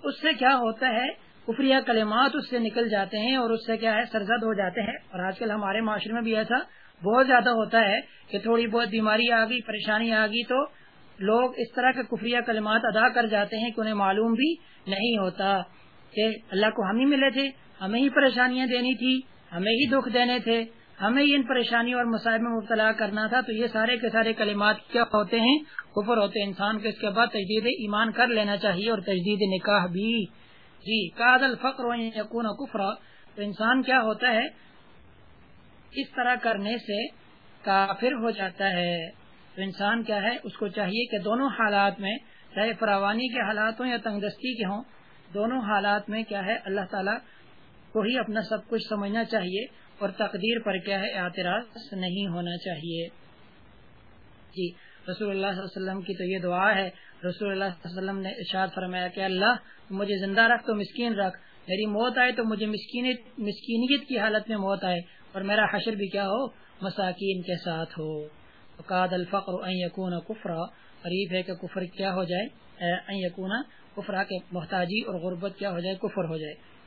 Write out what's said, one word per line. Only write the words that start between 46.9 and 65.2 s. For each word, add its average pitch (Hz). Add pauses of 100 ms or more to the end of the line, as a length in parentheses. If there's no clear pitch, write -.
تعالیٰ 202 (760)
کو 220
ہی 247
اپنا 220
سب 214
کچھ 220
سمجھنا 214
چاہیے 202 (340)
اور 196
تقدیر 208
پر 196
کیا 190
ہے، 214
اعتراض 180 (300)
نہیں 185
ہونا 175
چاہیے۔ 170 (1500)
جی، 180 (400)
رسول 202
اللہ 196
صلی 190
اللہ -
علیہ 190
وسلم 190
کی 185
تو 180
یہ 190
دعا 180
ہے، 190 (380)
رسول 202
اللہ 190
صلی 175
اللہ 180
علیہ 190
وسلم 196
نے 190
ارشاد 190
فرمایا 180
کہ 185
اللہ 190 (360)
مجھے 202 (100)
زندہ 196
رکھ 226
تو 226
مسکین 226
رکھ، 196 (300)
میری 196
موت 233
آئے 247
تو 233
مجھے 220
مسکینیت، 240 (180)
مسکینیت 233
کی 247
حالت 214
میں 220
موت 196
آئے 180 (320)